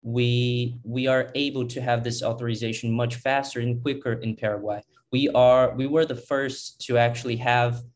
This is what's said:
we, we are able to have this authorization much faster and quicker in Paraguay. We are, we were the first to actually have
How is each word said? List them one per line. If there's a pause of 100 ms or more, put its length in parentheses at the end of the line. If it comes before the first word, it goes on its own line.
we,
we
are
able
to
have
this
authorization
much
faster
and
quicker
in
Paraguay. (320)
We
are,
we
were
the
first
to
actually
have (140)